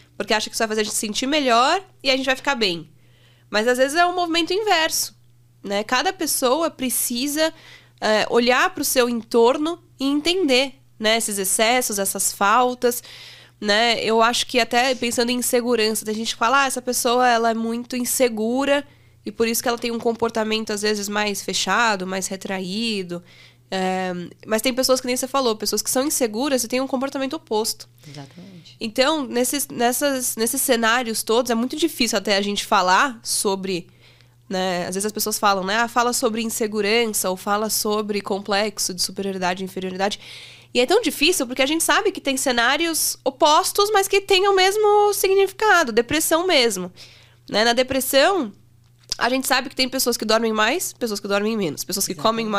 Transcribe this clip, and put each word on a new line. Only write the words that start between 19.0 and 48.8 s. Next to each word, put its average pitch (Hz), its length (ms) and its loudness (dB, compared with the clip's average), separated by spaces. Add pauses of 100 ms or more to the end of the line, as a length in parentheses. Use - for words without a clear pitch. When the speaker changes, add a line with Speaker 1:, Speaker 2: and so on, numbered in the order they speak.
Speaker 1:
e 214 80 -8
por 233 160 0
isso 233 140 -2
que 247 60 -2
ela 240 100 0
tem 240 120 -4
um 233 80 -4
comportamento, 220 720 -2
às 202 100 -6
vezes, 208 260 -2
mais 208 320 -2
fechado, 196 640 0
mais 185 200 -4
retraído." 190 960 -6 (500)
É, 185 400 -2 (340)
mas 220 160 0
tem 254 120 0
pessoas 254 260 2
que 254 60 -8
nem 247 100 0
você 254 120 -4
falou, 226 260 0
pessoas 214 260 -4
que - 100 -6
são 262 140 0
inseguras 254 600 -2
e 220 40 -8
têm 254 120 0
um 262 80 -2
comportamento 269 460 -4
oposto. - 540 -4 (200)
Speaker 2:
Exatamente. 165 720 -20
Speaker 1:
Então, 262 440 0
nesses, 247 440 -2
nessas, 254 640 -2
nesses 240 260 -2
cenários 233 640 0
todos, 240 300 0
é - 20 0
muito 254 220 -2
difícil 247 420 -2
até 196 180 0
a 202 60 2
gente 202 240 -4
falar 208 560 4
sobre, 190 640 -4 (640)
né? 185 400 -2
Às 185 80 -6
vezes 202 100 -4
as 208 60 -6
pessoas 220 260 -4
falam, 196 240 2
né? 190 140 -2
"Ah, 233 120 2
fala 240 240 0
sobre 233 300 0
insegurança", 214 880 0
ou 185 60 -2
"Fala 208 340 -2
sobre 208 500 -2
complexo 202 720 -2
de 175 100 -6
superioridade 190 600 -4
e 185 40 -4
inferioridade." 185 520 -4 (560)
E 240 60 4
é 254 60 4
tão 415 140 4
difícil 302 460 0
porque 254 160 -2
a 269 40 2
gente 311 180 0
sabe 359 260 2
que - 100 -6
tem 269 160 -2
cenários 269 880 0
opostos, 320 680 2
mas 392 160 4
que 392 120 2
têm 392 280 2
o 403 60 4
mesmo 415 600 4
significado, 381 800 2
depressão 302 520 2
mesmo, 233 480 2 (560)
né? 208 160 2
Na 233 80 4
depressão, 262 800 2 (680)